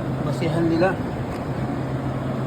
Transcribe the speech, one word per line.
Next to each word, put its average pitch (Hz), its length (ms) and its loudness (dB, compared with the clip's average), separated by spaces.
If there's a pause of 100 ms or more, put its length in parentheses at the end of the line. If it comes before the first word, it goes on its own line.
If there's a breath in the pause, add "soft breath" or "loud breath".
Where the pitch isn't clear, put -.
(240)
basehan 165 480 2
nila. 180 240 4 (1500)